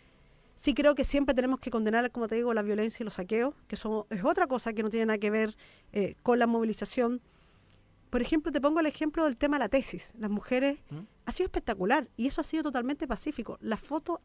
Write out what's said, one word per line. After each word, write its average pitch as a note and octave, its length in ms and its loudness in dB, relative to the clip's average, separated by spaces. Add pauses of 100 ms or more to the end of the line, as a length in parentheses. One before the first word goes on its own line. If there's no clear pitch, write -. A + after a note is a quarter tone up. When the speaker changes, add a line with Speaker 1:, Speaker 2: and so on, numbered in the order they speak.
(560)
Speaker 1:
Sí - 180 2
creo D4 200 6
que C#4 120 2
siempre C#4 280 2
tenemos B3+ 280 2
que A#3 100 -8
condenar, A3+ 400 2
como A#3 160 -4
te A3+ 80 -2
digo, A#3+ 180 0
la G#3+ 80 2
violencia G#3+ 400 -2
y A3 40 -6
los G3+ 80 -8
saqueos, A3 420 -2 (120)
que G#3 100 -8
son, G#3+ 320 -4
es G3+ 160 -2
otra F4 200 4
cosa A#3 280 -2
que G#3+ 100 -2
no G#3+ 60 0
tiene A3 160 0
nada A3 120 0
que G#3 120 0
ver, G#3+ 260 0 (380)
eh, G3+ 280 -2
con A#3+ 160 4
la A#3+ 100 4
movilización. A#3 760 0 (880)
Por A#3+ 120 0
ejemplo, D#4 300 0
te C#4 80 0
pongo D4+ 220 4
el D#4 40 4
ejemplo D#4 380 0
del C#4+ 140 2
tema D4 200 2
de B3+ 60 0
la G3+ 60 -2
tesis. - 500 -2
Las G#3 100 -2
mujeres, B3+ 480 0 (120)
Speaker 2:
¿Mm? D3 100 -10 (260)
Speaker 1:
ha A#3 60 -6
sido F#4 140 0
espectacular A#3 720 0
y A#3 100 0
eso D4 140 -2
ha - 20 0
sido D#4+ 200 -2
totalmente C4+ 440 -2
pacífico. A#3 540 -6
La G#3+ 160 -4
foto D#4+ 480 -6